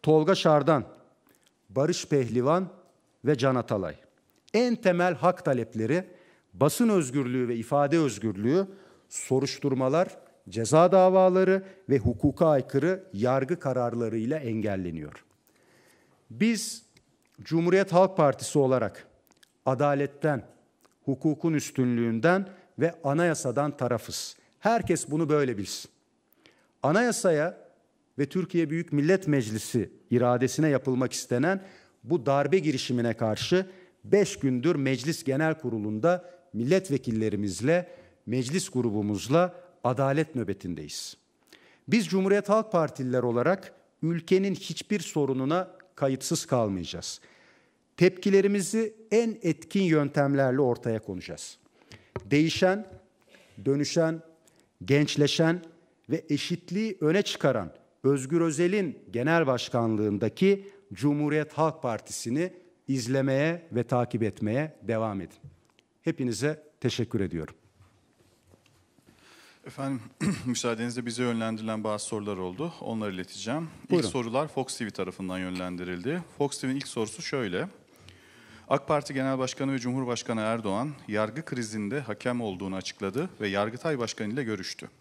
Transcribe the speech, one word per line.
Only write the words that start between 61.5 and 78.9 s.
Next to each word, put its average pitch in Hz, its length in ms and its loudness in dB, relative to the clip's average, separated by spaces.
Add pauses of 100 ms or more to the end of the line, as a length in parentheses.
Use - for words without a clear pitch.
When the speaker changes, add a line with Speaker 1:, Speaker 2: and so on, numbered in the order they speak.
Speaker 1:
Halk 156 280 0
Partisi'ni 127 720 -4 (340)
izlemeye 135 840 0
ve 113 120 0
takip 120 400 0
etmeye 113 580 -2
devam 110 400 -4
edin. - 160 -14 (640)
Hepinize 139 640 -4 (180)
teşekkür 117 380 -2
ediyorum. 85 360 -6 (2000)
Speaker 2:
Efendim, 135 340 -6 (200)
<clears throat> 156 240 -2
müsaadenizle 120 600 -4
bize 120 180 -4
yönlendirilen 113 600 -4
bazı 107 220 -4
sorular 104 320 -6
oldu. 95 440 -8
Onları 107 320 -6
ileteceğim. 110 560 -8 (140)
İlk - 80 -6
Speaker 1:
Buyurun. 160 160 2
Speaker 2:
sorular 127 400 -2
Fox - 300 -6
T 120 80 -6
V 101 40 -6
tarafından 92 500 -8
yönlendirildi. 90 840 -6 (140)
Fox 143 220 -4
T 135 80 -6
V'nin 131 80 -2
ilk 139 120 -8
sorusu 110 340 -6
şöyle. 123 460 -4 (1000)
ak 147 180 0
Parti 143 260 0